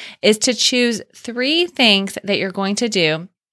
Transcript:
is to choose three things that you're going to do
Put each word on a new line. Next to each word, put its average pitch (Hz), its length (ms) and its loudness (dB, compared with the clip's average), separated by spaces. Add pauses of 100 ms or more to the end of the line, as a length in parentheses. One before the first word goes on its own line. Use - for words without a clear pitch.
(200)
is 214 180 4
to 254 140 0
choose 240 480 0 (140)
three 277 520 -2
things 202 560 2
that 196 160 -2
you're 190 120 -4
going 196 260 -2
to 240 120 -2
do 165 400 0 (240)